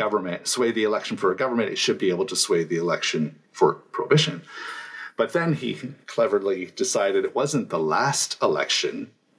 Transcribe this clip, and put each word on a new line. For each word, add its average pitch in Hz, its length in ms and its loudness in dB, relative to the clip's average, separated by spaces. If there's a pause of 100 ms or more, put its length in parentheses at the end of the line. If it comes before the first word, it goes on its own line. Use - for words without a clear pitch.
government, 92 440 -2
sway 120 240 0
the 113 120 0
election 107 340 0
for 95 140 2
a 92 40 0
government, 117 360 0
it - 60 -4
should - 200 0
be 92 140 2
able 92 160 0
to 92 80 -6
sway 87 280 2
the 82 140 -2
election 82 640 -2 (120)
for 78 220 4 (180)
prohibition. 147 520 2 (760)
But 113 160 0
then 170 220 2
he 123 160 -4 (340)
cleverly 98 680 0
decided 98 500 2
it - 100 -2
wasn't 135 340 0
the 82 100 -2
last 95 600 0
election, - 720 0 (280)